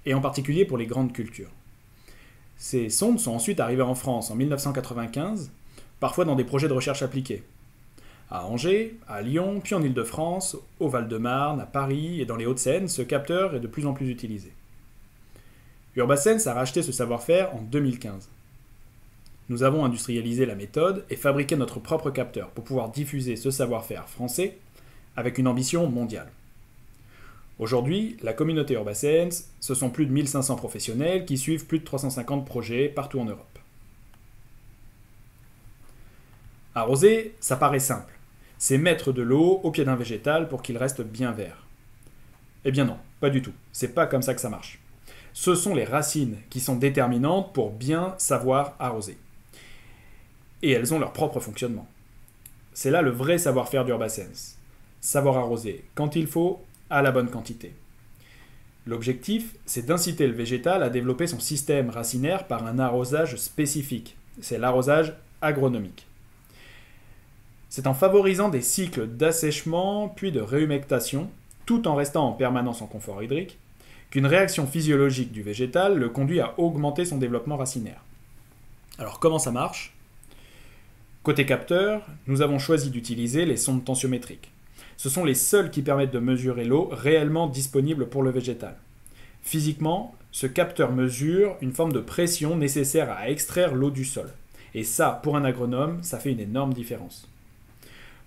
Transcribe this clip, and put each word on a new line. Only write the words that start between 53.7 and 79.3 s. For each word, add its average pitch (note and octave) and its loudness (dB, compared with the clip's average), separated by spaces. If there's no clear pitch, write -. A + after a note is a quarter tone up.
d'Urbasense. A2 -4
Savoir C#3 4
arroser A2 -2
quand D3 -2
il D#3+ 2
faut, E3+ 0
à C#3+ 4
la C3+ 4
bonne B2 2
quantité. A2+ -10
L'objectif, B2+ -2
c'est A#2+ -4
d'inciter D#3+ 2
le A#2+ 4
végétal B2 0
à B2 2
développer B2+ 0
son E3+ -6
système C#3 0
racinaire B2+ -2
par A2+ -4
un A#2+ -2
arrosage C3 2
spécifique. - -4
C'est - -4
l'arrosage C3 4
agronomique. B2+ 0
C'est C3+ -2
en C3+ 2
favorisant F#3+ 6
des B2+ 0
cycles E3 -2
d'assèchement E3 0
puis G3 -6
de B2+ 0
réhumectation, C#3 0
tout A#3 2
en D3 4
restant C#3+ 2
en A2+ 0
permanence B2 0
en A2 -10
confort G#2 -10
hydrique, D3 -4
qu'une C3+ 2
réaction E3 4
physiologique C#3 2
du G#2 -8
végétal B2+ 2
le A#2+ 2
conduit C#3 2
à - -2
augmenter D3 0
son D3+ -2
développement B2+ -2
racinaire. B2 -6
Alors G#2+ -10
comment D#3+ 4